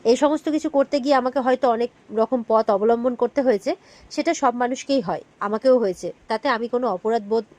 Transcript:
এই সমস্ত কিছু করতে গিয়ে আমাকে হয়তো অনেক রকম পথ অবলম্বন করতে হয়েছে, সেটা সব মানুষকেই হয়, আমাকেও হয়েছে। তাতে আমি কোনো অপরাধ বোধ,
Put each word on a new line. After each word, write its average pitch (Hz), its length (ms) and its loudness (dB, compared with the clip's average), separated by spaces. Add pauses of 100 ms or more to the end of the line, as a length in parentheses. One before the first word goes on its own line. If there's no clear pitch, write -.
এই 233 120 4
সমস্ত 302 340 0
কিছু 302 200 -2
করতে 277 300 0
গিয়ে 269 160 0
আমাকে 254 240 0
হয়তো 254 300 0
অনেক 233 200 0 (260)
রকম 226 320 0
পথ 220 220 2
অবলম্বন 233 460 2
করতে 240 260 -2
হয়েছে, 254 340 0 (340)
সেটা 302 240 -2
সব 254 220 0
মানুষকেই 247 460 -2
হয়, 170 200 -6 (180)
আমাকেও 220 400 2
হয়েছে। 185 340 -4 (140)
তাতে - 200 -4
আমি 233 200 -2
কোনো 247 200 -2
অপরাধ 220 360 -2
বোধ, 220 200 -2 (160)